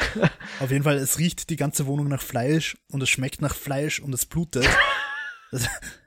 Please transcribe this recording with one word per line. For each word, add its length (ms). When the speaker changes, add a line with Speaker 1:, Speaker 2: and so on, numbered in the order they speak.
Speaker 1:
<laughs> 320
Speaker 2:
Auf 100
jeden 140
Fall, 120
es 220
riecht 320
die 60
ganze 300
Wohnung 220
nach 140
Fleisch 540
und 140
es 60
schmeckt 340
nach 120
Fleisch 460
und 140
es 120
blutet. 460
Speaker 1:
<laughs> 60
Speaker 2:
Es, 160